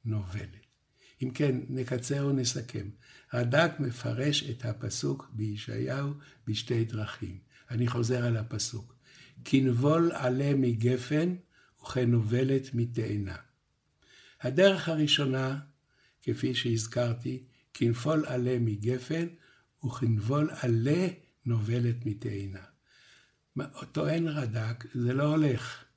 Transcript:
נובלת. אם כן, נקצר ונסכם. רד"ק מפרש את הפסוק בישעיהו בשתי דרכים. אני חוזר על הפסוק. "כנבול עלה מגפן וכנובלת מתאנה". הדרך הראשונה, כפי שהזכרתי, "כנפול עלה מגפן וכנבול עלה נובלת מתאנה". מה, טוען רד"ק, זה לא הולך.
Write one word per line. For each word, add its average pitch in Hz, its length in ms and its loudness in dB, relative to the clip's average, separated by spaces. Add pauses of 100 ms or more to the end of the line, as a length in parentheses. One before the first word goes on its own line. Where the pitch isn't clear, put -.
נובלת. 101 640 -6 (560)
אם 127 80 -2
כן, 131 260 2 (120)
נקצר 127 580 -2
ונסכם. 120 640 -2 (460)
רד"ק 131 440 4
מפרש 127 640 -2
את 117 220 -8
הפסוק 131 680 -4
בישעיהו 113 800 -4 (340)
בשתי 113 380 0
דרכים. 107 540 -6 (320)
אני 120 180 0
חוזר 120 380 0
על 117 100 2
הפסוק. - 580 -6 (500)
"כנבול 135 680 4
עלה 135 400 0
מגפן 127 800 2 (480)
וכנובלת 123 920 2
מתאנה". 107 600 -2 (1040)
הדרך 170 480 4
הראשונה, 143 720 2 (640)
כפי 123 320 0
שהזכרתי, 120 880 -2 (320)
"כנפול 147 520 2
עלה 127 340 0
מגפן 120 640 0 (580)
וכנבול 117 640 0 (100)
עלה 135 460 2 (400)
נובלת 117 600 0
מתאנה". 101 560 -6 (920)
מה, 143 80 -4 (280)
טוען 160 360 0
רד"ק, 117 560 -4 (100)
זה 120 180 2
לא 139 100 2
הולך. 151 640 2 (120)